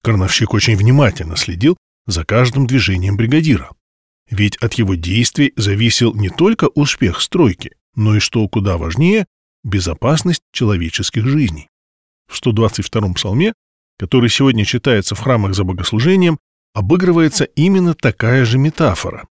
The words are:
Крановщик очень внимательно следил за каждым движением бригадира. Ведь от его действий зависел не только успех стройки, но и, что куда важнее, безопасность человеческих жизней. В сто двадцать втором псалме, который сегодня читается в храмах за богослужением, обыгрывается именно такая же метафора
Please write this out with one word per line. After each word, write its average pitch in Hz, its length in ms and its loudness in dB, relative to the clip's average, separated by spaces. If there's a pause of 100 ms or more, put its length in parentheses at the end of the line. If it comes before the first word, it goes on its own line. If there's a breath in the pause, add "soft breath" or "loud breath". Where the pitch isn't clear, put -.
Крановщик 104 540 0
очень 107 220 2
внимательно 104 600 2
следил 110 400 0 (300)
за 82 180 -4
каждым 123 440 0
движением 101 480 0
бригадира. 127 540 0 (600)
Ведь 101 280 -2
от - 160 -4
его 98 200 0
действий 107 640 0
зависел 110 580 0
не 104 140 -2
только 190 480 0
успех 135 440 0
стройки, - 520 0 (240)
но 107 180 2
и, 107 60 2
что 110 280 -2
куда 98 300 -2
важнее, 160 480 0 (380)
безопасность 117 760 -2 (100)
человеческих 104 760 -2
жизней. 131 420 -2 (640)
В - 60 -14
сто 123 160 -2
двадцать 107 340 0
втором 104 280 -2
псалме, 151 400 -2 (440)
который 120 320 2
сегодня 120 340 2
читается 110 520 -2
в - 20 -10
храмах 107 360 0
за 98 100 0
богослужением, 139 760 0 (360)
обыгрывается 165 680 2
именно 180 480 2
такая 127 520 0
же 117 120 0
метафора 143 800 -2